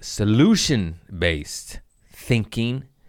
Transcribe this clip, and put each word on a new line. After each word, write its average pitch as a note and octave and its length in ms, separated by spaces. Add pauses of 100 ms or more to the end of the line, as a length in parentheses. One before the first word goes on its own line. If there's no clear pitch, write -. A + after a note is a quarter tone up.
solution-based G2+ 1800 (320)
thinking, A#2+ 720 (240)